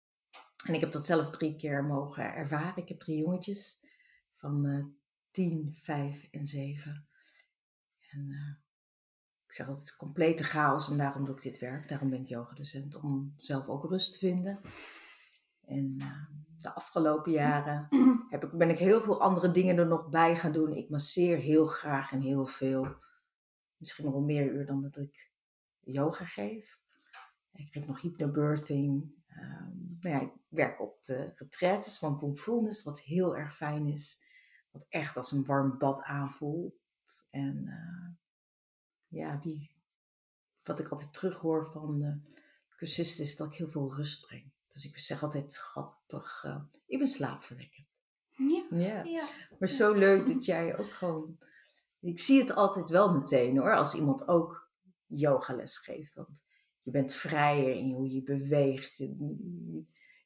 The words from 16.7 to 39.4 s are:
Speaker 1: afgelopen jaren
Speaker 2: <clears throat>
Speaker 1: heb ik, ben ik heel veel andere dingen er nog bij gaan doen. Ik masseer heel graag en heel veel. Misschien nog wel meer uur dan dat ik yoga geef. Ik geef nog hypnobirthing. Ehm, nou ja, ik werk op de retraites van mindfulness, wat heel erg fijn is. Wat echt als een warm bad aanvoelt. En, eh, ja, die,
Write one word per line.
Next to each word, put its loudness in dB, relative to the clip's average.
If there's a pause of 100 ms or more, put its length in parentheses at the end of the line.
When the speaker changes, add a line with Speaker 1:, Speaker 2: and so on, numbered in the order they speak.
Speaker 1:
afgelopen 0
jaren 2
Speaker 2:
<clears throat> 8
Speaker 1:
heb -4
ik, -6
ben 8
ik 2
heel 8
veel 2
andere 6
dingen 6
er 8
nog 2
bij 6
gaan 2
doen. 2
Ik -6
masseer 2
heel 6
graag -2
en 0
heel 0
veel. -2 (800)
Misschien -8
nog 0
wel 0
meer 2
uur -4
dan -2
dat -10
ik -12 (480)
yoga -2
geef. -10 (720)
Ik -18
geef -8
nog -8
hypnobirthing. 0 (100)
Ehm, -14 (300)
nou -2
ja, 0
ik -4 (160)
werk 0
op -10
de -6
retraites -2
van -2
mindfulness, -2
wat -12
heel 0
erg -8
fijn -4
is. -6 (500)
Wat -20
echt -4
als -6
een 0
warm 2
bad 0
aanvoelt. -6 (560)
En, -6
eh, -12 (960)
ja, -6
die, -10 (840)